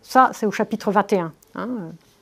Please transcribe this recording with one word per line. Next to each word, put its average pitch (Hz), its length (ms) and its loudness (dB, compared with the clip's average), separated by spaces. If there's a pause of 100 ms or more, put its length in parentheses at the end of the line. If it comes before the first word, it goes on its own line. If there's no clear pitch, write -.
Ça, 262 320 4
c'est - 120 -4
au 202 60 0
chapitre 214 400 -2
vingt 202 200 0
et 202 80 2
un, 165 140 -6 (220)
hein. 185 120 -8 (540)